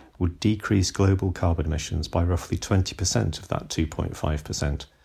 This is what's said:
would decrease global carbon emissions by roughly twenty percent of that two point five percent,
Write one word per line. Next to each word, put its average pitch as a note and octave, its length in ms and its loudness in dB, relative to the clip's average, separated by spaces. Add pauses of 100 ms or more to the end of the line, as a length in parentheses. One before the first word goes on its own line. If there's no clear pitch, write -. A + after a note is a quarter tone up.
(180)
would F2 220 0
decrease G#2 520 2
global G2 420 4
carbon E2 320 2
emissions D#2 420 -2
by F2 160 0
roughly F2+ 340 0
twenty F#2+ 380 0
percent G2 420 0
of - 120 -14
that - 200 -4
two D#2+ 160 0
point - 320 -4
five D2+ 260 -2
percent, - 420 -4 (200)